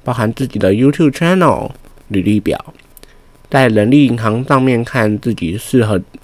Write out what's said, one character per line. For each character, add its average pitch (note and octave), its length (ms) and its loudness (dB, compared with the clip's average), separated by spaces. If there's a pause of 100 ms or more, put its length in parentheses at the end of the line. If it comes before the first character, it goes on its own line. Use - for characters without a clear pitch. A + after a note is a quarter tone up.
包 B2 80 -4
含 A2+ 220 -2
自 C3+ 120 -6
己 - 100 -12
的 G2 160 2
YouTube C#3 380 2
channel、 E3+ 600 0 (380)
履 G2 140 -2
历 G#2 160 2
表， - 240 -4 (880)
在 C3 160 2
人 G#2+ 240 2
力 C#3+ 160 6
银 A#2 140 -2
行 A2+ 240 -4
上 C3+ 180 0
面 B2 220 0
看 G#2+ 340 -2
自 A2+ 160 -4
己 F2+ 240 -6
适 A#2+ 260 0
合 G#2 160 0 (240)